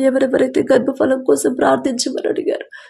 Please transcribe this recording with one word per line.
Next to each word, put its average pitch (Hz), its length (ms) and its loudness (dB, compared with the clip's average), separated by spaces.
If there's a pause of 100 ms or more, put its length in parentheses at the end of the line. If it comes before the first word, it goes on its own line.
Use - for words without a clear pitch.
ఎవరెవరైతే 262 600 0
గర్భఫలం 262 600 0
కోసం - 300 2
ప్రార్థించమని 262 800 0
అడిగారు, - 360 -6 (200)